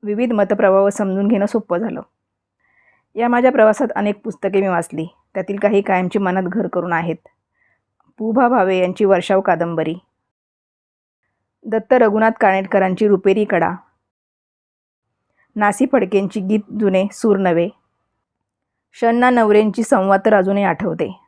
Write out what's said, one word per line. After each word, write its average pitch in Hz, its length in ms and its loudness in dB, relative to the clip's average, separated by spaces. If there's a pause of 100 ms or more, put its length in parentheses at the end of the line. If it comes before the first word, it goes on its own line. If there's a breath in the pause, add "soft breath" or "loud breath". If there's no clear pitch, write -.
विविध 220 280 -2
मतप्रवाह 202 580 2
समजून 196 380 -4
घेणं 202 180 0
सोपं 202 320 -4
झालं. - 240 -8 (1120)
या 233 120 -2
माझ्या 240 240 2
प्रवासात 214 440 2
अनेक 208 280 -4
पुस्तके 196 380 -4
मी 196 60 -2
वाचली. 170 380 -4 (280)
त्यातील 196 240 -8
काही 202 240 0
कायमची 185 380 -2
मनात 190 240 -2
घर 185 240 -4
करून 170 260 -4
आहेत. 165 220 -4 (1000)
पुभा 226 300 0
भावे 190 300 0
यांची 185 280 -2
वर्षाव 190 360 2
कादंबरी, 165 540 -2 (1700)
दत्त 220 280 -2
रघुनाथ 220 380 2
कानेटकरांची 190 760 0
रुपेरी 196 380 2
कडा, 180 280 -2 (1800)
नासी 208 360 2
फडकेंची 196 480 0
गीत 202 200 -2 (200)
जुने 190 320 2
सूर 208 260 0
नवे, 175 320 0 (1200)
शन्ना 240 360 2
नवरेंची 220 540 2
संवाद 196 420 2
तर 220 80 4
अजूनही 196 300 2
आठवते, 175 640 -4